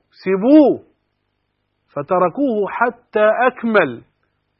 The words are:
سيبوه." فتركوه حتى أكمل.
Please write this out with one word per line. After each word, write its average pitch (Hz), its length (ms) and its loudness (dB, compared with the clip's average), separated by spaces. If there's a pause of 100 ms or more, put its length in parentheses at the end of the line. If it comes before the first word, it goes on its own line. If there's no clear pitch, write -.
(240)
سيبوه." 202 680 2 (1000)
فتركوه 185 760 -4
حتى - 580 -4 (200)
أكمل. 202 560 -2 (580)